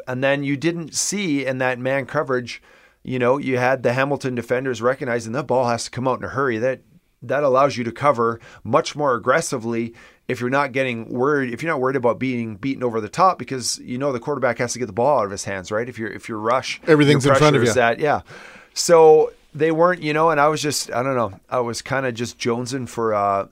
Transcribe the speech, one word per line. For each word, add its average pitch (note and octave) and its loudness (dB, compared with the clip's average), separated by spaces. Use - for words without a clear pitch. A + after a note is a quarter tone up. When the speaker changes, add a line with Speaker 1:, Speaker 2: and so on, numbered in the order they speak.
Speaker 1:
And B2+ -4
then C#3 0
you C#3 -2
didn't E3 -4
see E3 -2
in B2+ -4
that B2+ 0
man C3 -2
coverage, C3 -4
you B2+ -4
know, B2 4
you C3 -2
had B2+ 2
the A#2 2
Hamilton C3+ -2
defenders B2 -4
recognizing A#2+ -2
the C#3+ -4
ball B2+ 0
has A#2 -2
to - -12
come B2+ -4
out B2 0
in G2 -10
a F#2 -8
hurry. A#2+ -2
That, B2+ -2
that C3+ -2
allows C3+ 4
you A#2+ -4
to A2+ -4
cover A#2 0
much C#3+ 0
more C#3+ 0
aggressively A#2 -2
if B2 -4
you're B2 -4
not C#3 -2
getting A#2+ -4
worried, C3 0
if A#2 -8
you're E3 -4
not C#3+ -2
worried C3 0
about A#2+ 2
being A#2 -4
beaten C3 -6
over A2+ 0
the G#2+ -8
top, F3+ 2
because B2+ -8
you B2 -10
know C#3 -2
the A#2+ -4
quarterback B2+ -2
has A#2+ -4
to A#2 -8
get A#2+ -4
the G2+ -12
ball B2 2
out G#2 0
of F#2+ -8
his G2 -10
hands, G2 -8
right? A#2 -2
If A#2 -14
you're, A2+ -6
if - -14
your A2 -6
rush, A#2 -2
Speaker 2:
Everything's D3 6
Speaker 1:
your C#3 6
Speaker 2:
in C3+ 4
front D3 6
of B2 4
Speaker 1:
pressure A#2+ 4
is A2 2
Speaker 2:
you. B2 4
Speaker 1:
at, A#2 2
yeah. C#3+ 2
So D#3 6
they D#3 0
weren't, E3+ 2
you D3+ -2
know, D#3+ 4
and D3 2
I D3 6
was D3+ 0
just, - -4
I A#2 -2
don't C3+ -2
know, G2+ -2
I B2+ 0
was A#2 -4
kinda C3 -2
just A2+ -8
jonesing A#2+ -4
for, A2+ -2
uh, G2+ 0